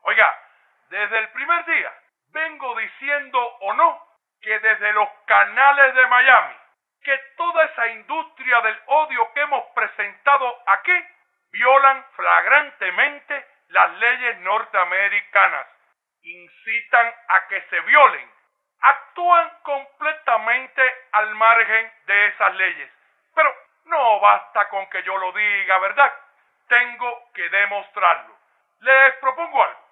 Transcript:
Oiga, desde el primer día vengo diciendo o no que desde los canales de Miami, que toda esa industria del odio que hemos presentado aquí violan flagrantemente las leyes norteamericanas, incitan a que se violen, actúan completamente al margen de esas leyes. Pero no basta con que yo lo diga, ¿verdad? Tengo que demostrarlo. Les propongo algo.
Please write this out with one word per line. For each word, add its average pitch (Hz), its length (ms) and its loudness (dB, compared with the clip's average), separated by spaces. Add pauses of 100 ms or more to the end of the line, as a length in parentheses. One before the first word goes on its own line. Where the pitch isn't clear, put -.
Oiga, 208 300 2 (540)
desde 208 300 -6
el 220 140 -4
primer 339 340 -4
día 294 280 -4 (360)
vengo 294 500 -10
diciendo 262 680 -6 (140)
o 196 140 -6
no 320 340 0 (320)
que 214 200 -6
desde 214 340 -2
los 214 160 0 (160)
canales 254 680 4
de 254 120 4
Miami, 247 480 4 (480)
que 269 140 -2 (180)
toda 339 300 0
esa 233 240 -6
industria 254 720 -4
del 214 240 -4
odio 269 480 0
que 285 80 -4
hemos 285 240 -4 (100)
presentado 240 920 -4
aquí 359 300 0 (540)
violan 269 540 2 (100)
flagrantemente 240 1300 -2 (200)
las 185 300 2
leyes 240 420 -2
norteamericanas, 190 1300 -2 (540)
incitan 220 920 -2 (140)
a 185 200 0
que 190 220 -8
se 175 120 -4
violen, 202 500 4 (480)
actúan 339 720 0 (120)
completamente 269 1160 -4 (300)
al 214 240 -2
margen 226 560 2 (140)
de 202 220 0
esas 190 280 -2
leyes. 175 360 -6 (440)
Pero 311 180 2 (320)
no 247 360 0
basta 208 480 0
con 196 200 -10
que 185 140 -10
yo 190 140 -8
lo 185 160 -8
diga, 196 460 -2
¿verdad? 220 340 0 (540)
Tengo 240 680 -4
que 175 160 -10
demostrarlo. 202 880 -2 (440)
Les 269 340 4
propongo 277 480 -2
algo. - 160 -4 (120)